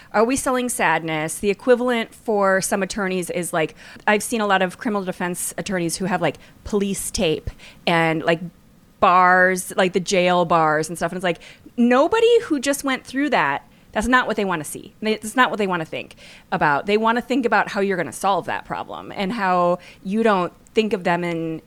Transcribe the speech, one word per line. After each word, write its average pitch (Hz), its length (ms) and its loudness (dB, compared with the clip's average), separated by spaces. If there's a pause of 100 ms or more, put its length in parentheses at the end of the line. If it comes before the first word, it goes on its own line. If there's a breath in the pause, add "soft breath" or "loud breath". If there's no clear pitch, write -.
(140 loud breath)
are 214 100 4
we 254 120 2
selling 254 320 -2
sadness? 160 680 0
The 202 140 -2
equivalent 240 640 0
for 196 440 2
some 196 220 -2
attorneys 185 480 -4
is, 175 240 -6
like, 156 220 -2 (320 loud breath)
I've 208 160 2
seen 226 180 -4
a 208 60 -2
lot 190 160 4
of 180 160 -4
criminal 208 240 -2
defense 180 560 -6
attorneys 170 380 -4
who 190 80 -4
have, 180 160 -2
like, 156 160 -2 (260 loud breath)
police 196 480 -4
tape - 400 -2 (340 loud breath)
and, 165 380 2
like, 165 160 2 (600)
bars, 185 760 4
like, 185 180 4
the 196 60 2
jail 180 460 2
bars 156 440 2
and 170 80 -8
stuff. 170 140 -4
And 180 60 -8
it's 180 60 -8
like, 175 160 -2 (380 loud breath)
nobody 359 640 4
who 302 180 -2
just 277 240 -4
went 262 220 -4
through 277 240 -2
that, 151 380 0 (240 soft breath)
that's 214 160 -4
not 254 180 2
what 220 100 -4
they 214 100 -2
wanna 175 180 -4
see. - 380 -14
They, 214 160 -2
that's - 180 -10
not 247 160 2
what 208 60 -6
they 202 100 -2
wanna 175 180 -4
think - 300 -12 (360 loud breath)
about. 143 360 0
They 208 100 2
wanna 226 240 0
think 247 240 -2
about 208 240 2
how 202 100 -6
you're 196 160 0
gonna 156 160 -4
solve 190 360 -2
that 101 180 -6
problem - 500 -10
and 190 160 -4
how 180 460 0 (260 loud breath)
you 214 200 -2
don't 190 280 2 (220)
think 220 200 0
of 185 100 -6
them 175 200 0
in, 165 440 -6